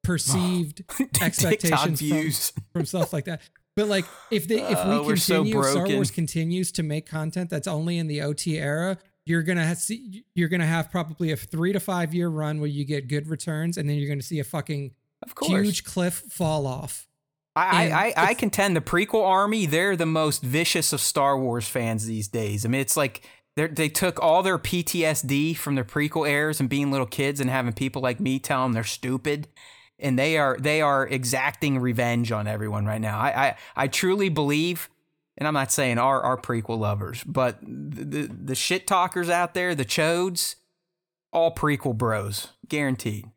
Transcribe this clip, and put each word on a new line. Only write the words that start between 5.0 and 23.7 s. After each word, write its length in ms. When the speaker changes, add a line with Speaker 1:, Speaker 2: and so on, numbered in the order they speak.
Speaker 2:
we're 120
so 260
Speaker 1:
continue, 160
if 80
Star 160
Speaker 2:
broken. 140
Speaker 1:
Wars 160
continues 600
to 120
make 220
content 440
that's 160
only 320
in 80
the 160
O 100
T 240
era, 420
you're 160
gonna 240
ha-, 80
see, 500
you're 140
gonna 160
have 280
probably 400
a 40
three 360
to 80
five 340
year 140
run 320
where 100
you 140
get 240
good 180
returns, 500
and 120
then 80
you're 120
gonna 140
see 160
a 60
fucking 480
Speaker 2:
Of 120
course. 160
Speaker 1:
huge 340
cliff 460
fall 360
off. 420
Speaker 2:
I, 280
Speaker 1:
And 100
Speaker 2:
I, 20
I, 200
I 140
Speaker 1:
it's 100
Speaker 2:
contend 360
the 40
prequel 460
army, 400
they're 300
the 100
most 340
vicious 520
of 80
Star 360
Wars 320
fans 380
these 220
days. 360
I 40
mean, 120
it's 160
like 260
they're, 100
they 220